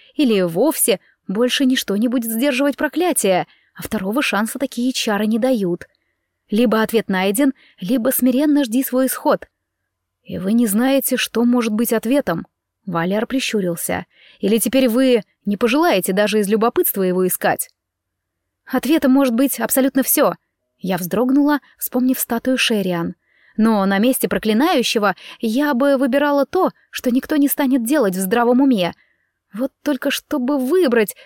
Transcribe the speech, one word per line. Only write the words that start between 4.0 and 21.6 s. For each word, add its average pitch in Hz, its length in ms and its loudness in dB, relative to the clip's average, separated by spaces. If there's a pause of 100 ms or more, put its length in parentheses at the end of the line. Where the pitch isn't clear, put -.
шанса 220 360 -2
такие 254 340 -2
чары 214 340 -2
не 220 120 0
дают. 214 480 -2 (640)
Либо 220 320 2
ответ 220 260 -2
найден, 202 440 2 (280)
либо 233 300 -2
смиренно 277 540 2
жди 240 180 -2
свой 262 240 0
исход". - 400 -2 (800)
"И - 140 -10
вы 190 140 -2
не 233 140 4
знаете, 254 500 0
что - 280 -2
может 240 280 2
быть 226 200 -2
ответом?" 226 540 -2 (400)
Валер 185 400 -2
прищурился. 196 800 -4 (340)
"Или 208 180 2
теперь 262 300 2
вы 247 340 2 (220)
не 208 120 -2
пожелаете 240 560 2
даже 208 280 0
из 196 80 -2
любопытства 220 540 0
его 185 240 0
искать?" - 440 -4 (960)
"Ответом 269 460 0
может 262 220 2
быть 262 260 0
абсолютно 262 420 0
всё". 233 320 0 (440)
Я 185 180 -4
вздрогнула, 254 640 0 (180)